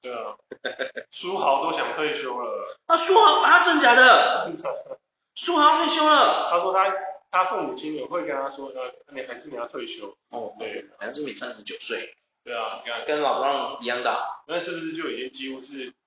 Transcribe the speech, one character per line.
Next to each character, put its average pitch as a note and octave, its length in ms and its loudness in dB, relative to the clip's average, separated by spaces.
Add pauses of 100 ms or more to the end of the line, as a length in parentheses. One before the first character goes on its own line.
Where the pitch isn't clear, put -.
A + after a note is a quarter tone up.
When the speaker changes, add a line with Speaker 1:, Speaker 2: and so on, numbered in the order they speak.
Speaker 1:
对 B2+ 100 -12
啊。 A2 240 -10 (380)
<laughs> - 380 -12
书 F#3 260 -8
豪 D3 260 2
都 D3+ 140 -4
想 - 180 -6
退 D3+ 200 -4
休 B2 240 -8
了。 G#2+ 360 -8 (120)
Speaker 2:
啊， E4 100 4
书 - 220 6
豪， - 220 6
啊， F4 220 8
真 E4 160 4
假 B3 160 6
的？ - 560 6 (420)
Speaker 1:
<laughs> - 420 -20
Speaker 2:
书 E4+ 220 -2
豪 D4+ 200 6
退 E4+ 100 0
休 D4+ 200 2
了。 C#4+ 440 4
Speaker 1:
他 F3 80 2
说 F#3 120 -2
他， F#3+ 220 2 (380)
他 F#3 140 2
父 A3 120 -4
母 C#3+ 160 -6
亲 D3+ 220 -8
也 C3 100 -8
会 E3 180 -6
跟 D3 120 -6
他 C3+ 160 -6
说， C#3 160 -14
呃， B2+ 260 -10 (220)
你 C3 80 -10
还 A#2+ 120 -14
是 B2 120 -20
你 C#3 80 -14
要 A#2+ 120 -10
退 A#2+ 200 -12
休。 G2+ 280 -16 (140)
Speaker 2:
哦， A2+ 300 -12
Speaker 1:
对。 A2 260 -12 (160)
Speaker 2:
杨 A2 100 -10
建 D3 120 -10
敏 A#2+ 120 -10
三 - 200 -12
十 G#2 80 -20
九 - 160 -12
岁。 - 340 -10 (300)
Speaker 1:
对 A#2+ 120 -12
啊， A2 300 -8
你 A#2 60 -10
看。 A#2 160 -8
Speaker 2:
跟 D3+ 140 -2
老 C3 180 0
布 C3+ 60 -2
朗 - 360 -4
一 A#2+ 40 -10
样 A#2+ 180 -4
大。 - 420 -4
Speaker 1:
那 E3+ 140 -6
是 F3 140 -10
不 E3 40 -8
是 D#3+ 160 -10
就 D#3+ 160 -8
已 A2+ 120 -10
经 C3 100 -12
几 C3+ 200 -12
乎 C3 80 -12
是 C3 320 -14 (160)